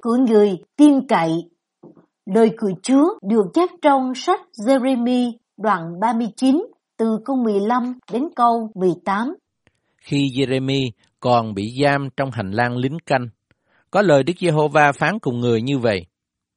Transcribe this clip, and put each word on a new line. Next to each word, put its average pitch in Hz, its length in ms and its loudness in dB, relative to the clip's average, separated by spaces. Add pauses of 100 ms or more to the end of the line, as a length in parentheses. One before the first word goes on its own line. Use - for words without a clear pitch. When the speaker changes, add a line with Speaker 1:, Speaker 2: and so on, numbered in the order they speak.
Speaker 1:
của 240 140 0 (120)
người 208 300 4 (180)
tin 277 300 4
cậy. 165 440 -2 (760)
Lời 220 240 4 (100)
của 202 100 -2 (120)
Chúa 277 400 2
được 202 320 0
chép 359 160 2 (120)
trong 262 320 2
sách 370 260 -2 (120)
Giê-rê-mi 247 880 0 (180)
đoạn 175 440 -4
ba 233 120 0
mươi 233 240 -4
chín, 277 300 0 (300)
từ 220 280 -2
câu 269 120 -4
mười 214 240 0
lăm 247 380 -2 (140)
đến 254 240 -4
câu 233 380 0
mười 185 180 0 (120)
tám. 226 300 -4 (640)
Speaker 2:
Khi 143 400 -2
Giê-rê-mi 131 560 -2 (280)
còn 117 340 2
bị 104 180 -4 (100)
giam 143 340 2
trong 135 140 -4
hành 104 200 -6
lang 123 260 -2
lính 135 300 -4
canh, 127 220 -2 (600)
có 196 120 2
lời 147 200 4
Đức 156 180 -4
Giê-hô-va 151 520 2
phán 165 260 -2
cùng 120 220 -6
người 117 220 0
như 135 160 -2
vậy: 104 280 -2 (500)